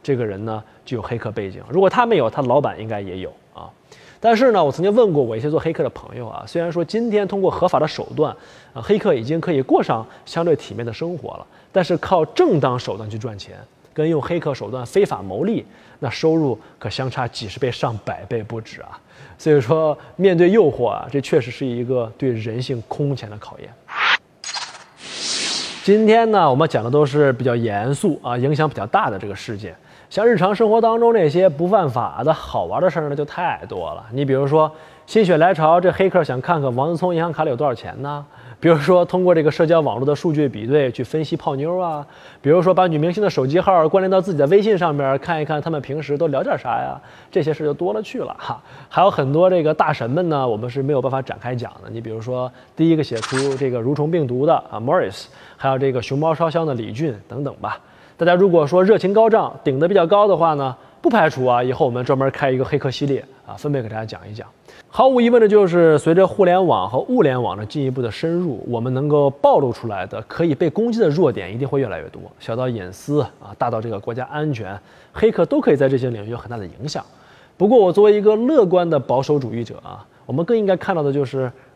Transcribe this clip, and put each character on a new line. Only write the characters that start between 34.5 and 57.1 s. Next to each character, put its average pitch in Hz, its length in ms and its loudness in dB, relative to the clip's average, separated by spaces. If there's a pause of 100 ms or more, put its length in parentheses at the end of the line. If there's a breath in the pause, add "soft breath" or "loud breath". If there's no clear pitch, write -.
心 220 200 2
血 170 120 4
来 175 160 4
潮， 160 280 4
这 180 100 2
黑 190 180 2
客 170 140 2
想 131 160 -4
看 160 220 0
看 131 140 0
王 143 160 0
思 170 60 -2
聪 180 160 -2
银 165 80 0
行 170 100 -2
卡 156 120 -2
里 156 60 -2
有 127 60 -2
多 143 100 -2
少 131 80 0
钱 104 280 -12
呢？ 147 240 -10 (340 loud breath)
比 165 100 4
如 165 80 6
说， 175 260 4
通 180 220 0
过 180 100 6
这 160 80 2
个 147 80 2
社 165 140 2
交 165 160 4
网 117 160 -2
络 131 80 -4
的 147 100 2
数 165 160 -2
据 147 160 0
比 107 180 -8
对 135 260 2
去 127 120 -6
分 156 220 -4
析 165 100 -6
泡 147 200 -4
妞 160 220 -4
啊， 160 280 -6 (340 loud breath)
比 139 100 0
如 175 120 6
说 180 120 4
把 185 140 4
女 160 100 -2
明 165 140 0
星 190 100 -4
的 196 80 2
手 131 160 0
机 147 140 2
号 175 300 4
关 190 120 4
联 190 80 0
到 190 120 2
自 190 100 -2
己 151 60 -2
的 143 100 4
微 196 140 6
信 202 160 2
上 165 160 0
面， 139 260 0
看 160 220 -4
一 - 20 -4
看 151 160 -4
他 151 100 -6
们 151 120 -4
平 143 200 -8
时 139 160 -4
都 165 100 0
聊 139 140 0
点 202 160 -2
啥 123 120 -8 (100)
呀， 131 200 -6 (320 loud breath)
这 175 120 2
些 151 100 0
事 156 120 -6
就 147 80 -2
多 175 180 -4
了 214 100 -4
去 240 180 -10
了 151 200 -8
哈。 - 220 -10 (260 loud breath)
还 - 160 2
有 196 80 6
很 139 220 0
多 180 160 4
这 175 140 2
个 156 100 2
大 156 180 0
神 120 180 -4
们 170 200 0
呢， 139 180 0
我 113 80 0
们 117 140 -6
是 135 120 -4
没 139 120 0
有 131 80 0
办 131 100 -2
法 135 100 -2
展 - 200 -10
开 123 120 -8
讲 117 180 -8 (120)
的。 107 60 -16
你 113 100 -12
比 113 100 -12
如 110 120 -10
说， 127 280 -6 (260 loud breath)
第 165 140 2
一 165 60 4
个 156 80 2
写 120 140 -6
出 135 400 -2
这 135 120 -2
个 120 120 -4
蠕 131 120 -2
虫 147 160 -2
病 165 160 0
毒 127 200 -2
的 160 100 4 (160)
啊， 107 80 -10
Morris， 135 460 -2 (320 loud breath)
还 - 100 -4
有 135 100 0
这 135 140 0
个 123 100 -2
熊 135 160 -4
猫 160 160 0
烧 160 160 -2
香 165 160 -2
的 147 100 -2
李 110 160 -8
俊 131 220 -4 (140)